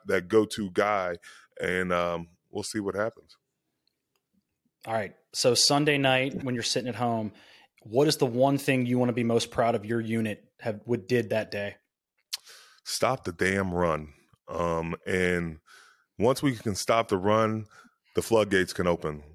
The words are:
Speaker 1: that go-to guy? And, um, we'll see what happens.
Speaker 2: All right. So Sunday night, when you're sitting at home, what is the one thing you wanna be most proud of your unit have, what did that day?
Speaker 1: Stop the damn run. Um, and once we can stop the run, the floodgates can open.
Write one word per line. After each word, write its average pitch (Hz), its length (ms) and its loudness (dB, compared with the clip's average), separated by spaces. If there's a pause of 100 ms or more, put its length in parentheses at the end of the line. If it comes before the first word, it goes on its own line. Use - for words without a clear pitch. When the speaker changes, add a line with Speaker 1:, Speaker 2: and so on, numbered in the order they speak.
Speaker 1:
that 95 220 0
go-to 107 420 2
guy? 95 460 0 (440)
And, 90 320 -2
um, 87 360 -2 (220)
we'll 101 120 -8
see - 180 -6
what 98 140 -4
happens. 104 420 -6 (1500)
Speaker 2:
All 113 80 -6
right. 101 200 -4 (200)
So 123 200 2
Sunday 143 440 4
night, 135 460 2
when 127 100 -2
you're 117 80 -4
sitting 123 260 -2
at 113 60 -6
home, 113 380 -2 (500)
what 127 260 2
is 147 80 2
the 139 100 2
one 131 320 2
thing 127 280 0
you 123 120 0
wanna 123 140 2
be 117 120 0
most 117 260 2
proud 117 240 2
of 104 100 -4
your 117 160 -2
unit 110 440 -4 (160)
have, 104 240 -6
what 117 240 -4
did 117 220 0
that 110 200 -2
day? 101 260 -6 (1080)
Speaker 1:
Stop 120 400 -2
the 92 80 -6
damn 95 420 0
run. 78 380 0 (360)
Um, 82 460 -2 (120)
and 90 520 -2 (600)
once 123 240 2
we 135 140 0
can 107 180 -4
stop 117 340 0
the 98 100 0
run, 107 480 2 (480)
the - 80 0
floodgates 98 500 2
can 90 140 -2
open. 78 360 -2 (120)